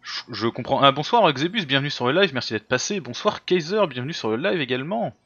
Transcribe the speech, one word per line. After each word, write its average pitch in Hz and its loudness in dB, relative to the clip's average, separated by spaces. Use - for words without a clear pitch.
je, - -10
je 107 -2
comprends. 123 -2
Ah, 139 8
bonsoir 160 4
Exebus, 165 -2
bienvenue 139 0
sur 123 0
le 165 2
live, 190 2
merci 123 -6
d'être 110 -4
passé. 190 0
Bonsoir 139 -4
Kaiser, 185 2
bienvenue 127 -6
sur 120 -4
le 110 2
live 180 0
également. 147 -2